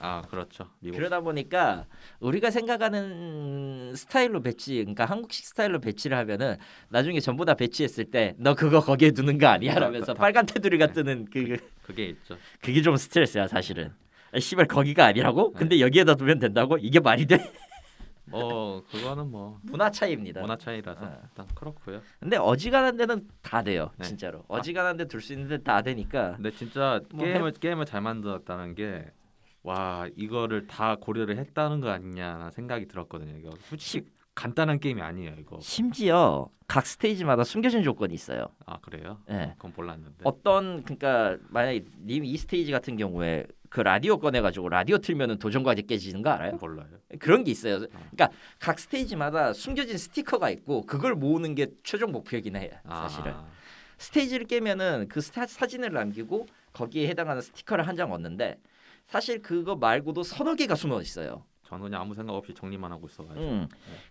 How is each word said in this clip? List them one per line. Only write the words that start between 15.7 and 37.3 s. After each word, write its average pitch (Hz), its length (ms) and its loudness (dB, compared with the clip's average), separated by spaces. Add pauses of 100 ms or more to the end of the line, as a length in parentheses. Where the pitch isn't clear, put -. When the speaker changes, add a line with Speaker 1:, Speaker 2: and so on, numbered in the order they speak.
Speaker 2:
여기에다 147 380 8
두면 135 240 4
된다고? 120 360 4
이게 131 220 6
말이 131 280 6
돼?" 175 120 8
<laughs> - 280 -8 (640)
Speaker 1:
뭐 110 600 -4
그거는 135 400 -6
뭐 104 320 -12
Speaker 2:
문화 214 260 0
차이입니다. 113 520 -4
Speaker 1:
문화 107 160 -4
차이라서 101 440 -10
Speaker 2:
어. 92 220 -12
Speaker 1:
일단 - 320 -18
그렇고요. 139 480 -12 (160)
Speaker 2:
근데 202 180 0
어지간한 233 600 4
데는 233 320 -2 (120)
다 113 220 -2
돼요, 87 360 -2
Speaker 1:
네. 90 100 -10
Speaker 2:
진짜로. 87 400 -10
Speaker 1:
아. 104 80 -6
Speaker 2:
어지간한 175 400 -2
데 170 80 -6
둘 117 160 -10
수 139 140 -12
있는데 139 240 -6
다 113 220 2
되니까. 113 540 -2
Speaker 1:
근데 104 160 -6
진짜 120 500 -2 (120)
Speaker 2:
뭐 156 120 -6
Speaker 1:
게임을, 170 280 0
Speaker 2:
해- - 80 -12
Speaker 1:
게임을 165 260 -2
잘 107 140 -6
만들었다는 95 760 -8
게, 95 300 -8 (580)
와, 92 540 -4
이거를 110 500 -4
다 110 300 -2
고려를 107 420 -4
했다는 151 420 -2
거 123 100 -4
아니냐라는 90 600 -8
생각이 117 380 -8
들었거든요. 78 500 -12
이거 80 120 -16 (180)
솔직히 - 220 -12
Speaker 2:
심- - 160 -6 (280)
Speaker 1:
간단한 143 460 -2
게임이 127 200 -4
아니에요, 82 380 -10
이거. 76 240 -16
Speaker 2:
심지어 165 840 2 (180)
각 - 180 2
스테이지마다 165 600 0